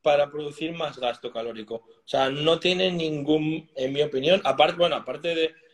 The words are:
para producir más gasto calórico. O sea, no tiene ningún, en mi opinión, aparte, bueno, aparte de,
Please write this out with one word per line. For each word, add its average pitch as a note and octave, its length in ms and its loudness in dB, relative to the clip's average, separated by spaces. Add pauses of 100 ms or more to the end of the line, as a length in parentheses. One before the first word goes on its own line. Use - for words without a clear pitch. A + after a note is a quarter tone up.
para C#3+ 280 4
producir D3+ 420 -8
más D3 280 -6
gasto A#2+ 320 -4
calórico. A2+ 420 -8
O - 300 -14
sea, C3+ 240 0
no D#3 320 0
tiene F3+ 320 0
ningún, D#3 840 0
en C3 180 -4
mi C#3+ 100 2
opinión, D3 420 2
aparte, D3 320 4
bueno, E3+ 200 2
aparte D3+ 380 -6
de, D#3+ 200 0 (200)